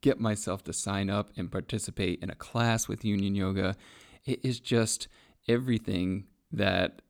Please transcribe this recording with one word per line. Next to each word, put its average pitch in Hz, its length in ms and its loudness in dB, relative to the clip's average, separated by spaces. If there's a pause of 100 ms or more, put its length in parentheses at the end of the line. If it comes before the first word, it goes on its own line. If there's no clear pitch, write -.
get - 180 4
myself 104 460 -2
to 82 80 -8
sign 98 360 -2
up 101 280 -2
and 87 140 -6
participate 95 680 -2
in - 80 -6
a - 60 -8
class 117 520 0
with - 180 -6
Union 101 300 2
Yoga, 95 400 0 (500)
it - 180 -2
is 127 160 -2
just - 480 0 (400)
everything 101 800 0 (260)
that 92 580 2